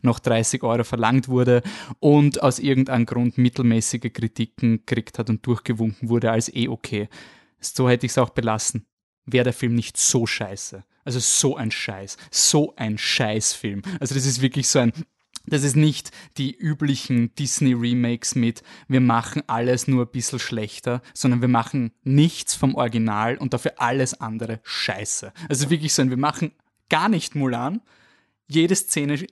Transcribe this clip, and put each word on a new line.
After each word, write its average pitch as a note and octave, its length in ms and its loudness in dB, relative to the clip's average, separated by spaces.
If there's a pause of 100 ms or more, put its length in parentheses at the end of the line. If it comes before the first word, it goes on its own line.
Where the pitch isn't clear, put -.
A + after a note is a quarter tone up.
noch A#2+ 160 2
dreißig A#2 460 0
Euro A#2 200 2
verlangt A#2+ 440 2
wurde B2 340 4 (380)
und D3 420 6
aus C3 160 2
irgendeinem C3 480 2
Grund A#2+ 320 -2
mittelmäßige A#2+ 760 0
Kritiken A2+ 640 -2 (100)
gekriegt - 320 -4
hat A#2 100 -4
und A2 160 -2
durchgewunken A2+ 640 -2
wurde A2+ 220 2
als A2 200 0
eh A#2+ 180 -2
okay. G#2+ 380 -6 (540)
So - 280 0
hätte B2 160 2
ich's - 120 -2
auch B2 120 2
belassen. A2+ 560 -2 (400)
Wäre B2 180 2
der B2 80 0
Film A#2 240 -2
nicht - 220 -4
so - 280 2
scheiße. G2 600 -8 (180)
Also B2+ 160 -4
so - 380 2
ein A2+ 140 -4
Scheiß. G2+ 440 -10 (160)
So - 460 2
ein G#2+ 200 -4
Scheißfilm. A2 840 -2 (180)
Also C3+ 160 -4
das C3 100 0
ist B2+ 160 -2
wirklich C3 280 0
so C#3 100 2
ein, A#2 140 4 (520)
das C#3 200 0
ist C3 100 0
nicht D3+ 360 2 (260)
die C#3 180 -4
üblichen C#3 800 -2
Disney-Remakes A#2+ 1000 0
mit, A#2 280 -2 (240)
wir B2+ 140 4
machen A#2 460 2
alles A#2+ 420 0
nur B2+ 160 2
ein A#2+ 60 -14
bisschen B2 280 -4
schlechter, A#2+ 600 -6 (120)
sondern B2 280 0
wir B2 80 2
machen A#2+ 420 0 (140)
nichts C#3+ 500 2
vom C3+ 200 0
Original A2+ 600 0
und C3 160 -6
dafür - 220 -2
alles B2+ 460 -2
andere A2+ 420 -8
scheiße. - 720 -6 (160)
Also C#3 200 0
wirklich D#3 240 0
so - 80 2
ein, C3 100 2
wir B2+ 60 -2
machen D3 340 -2 (360)
gar E3 220 2
nicht F#3 260 0
Mulan, C3+ 460 -2 (640)
jede E3 300 2
Szene D3 540 -2